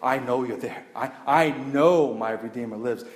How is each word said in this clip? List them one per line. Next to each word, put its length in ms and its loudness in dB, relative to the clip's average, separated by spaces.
"I 160 2
know 260 0
you're 140 -6
there. 260 -10
I, 160 -6
I 240 4
know 640 4
my 200 -4
Redeemer 440 -8
lives." 280 -4